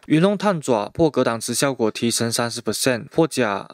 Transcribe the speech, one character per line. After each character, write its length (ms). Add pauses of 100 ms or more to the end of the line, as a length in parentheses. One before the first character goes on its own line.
云 120
龙 160
探 240
爪， 300
破 180
格 160
挡 160
值 140
效 220
果 160
提 180
升 220
三 180
十 100
percent， 500
破 180
甲 460